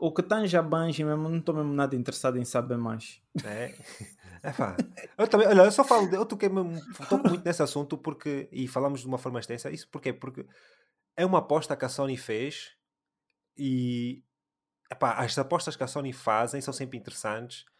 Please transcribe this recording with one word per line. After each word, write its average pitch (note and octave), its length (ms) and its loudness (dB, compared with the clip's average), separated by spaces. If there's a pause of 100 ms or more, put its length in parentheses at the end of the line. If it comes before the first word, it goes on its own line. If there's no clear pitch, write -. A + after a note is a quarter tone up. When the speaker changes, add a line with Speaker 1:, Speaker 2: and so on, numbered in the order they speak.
Speaker 1:
o D#3+ 120 2
que E3+ 100 -2
tange G#3 340 2
a E3 60 6
Bungie D#3+ 420 0
mesmo, D3+ 240 0
não E3 120 0
tô E3 120 -2
mesmo D3+ 200 0
nada C#3 220 0
interessado B2+ 440 -2
em A#2+ 60 -2
saber A#2+ 320 -2
mais. A2+ 460 -6 (220)
Speaker 2:
É? G#2+ 280 -8
<laughs> - 540 -20 (160)
É C3+ 100 -6
pá. G2 240 -4 (420)
Eu A3 80 4
também, G#3+ 220 6
olha, G3 140 12
eu G3+ 100 10
só C#4 100 4
falo A3+ 260 6
de, F3+ 60 0
eu G3+ 100 2
toquei G3+ 240 -2
mesmo, F3 320 -2 (280)
toco G3 200 4
muito F3 160 0
nesse E3+ 180 0
assunto C#3+ 360 -4
porque, C#3+ 540 -6
e B2+ 160 -6
falamos C3+ 320 -2
de B2 60 -12
uma C3 120 -4
forma B2 220 -6
extensa, A#2 320 -10
isso - 180 -14
porquê? C3+ 220 -6
Porque B2+ 340 -12 (680)
é F3+ 100 0
uma F#3 120 4
aposta D3 380 0
que - 80 -6
a B2 40 -2
Sony C3+ 280 -4
fez B2+ 600 -6 (800)
e, B2 680 -2 (680)
epá, A#2+ 260 0
as A#2+ 220 -2
apostas D3+ 380 -2
que - 80 -6
a B2+ 60 -6
Sony C#3 240 -6
fazem A#2+ 480 0
são C3 120 -8
sempre B2+ 240 -8
interessantes, A2 680 -10 (160)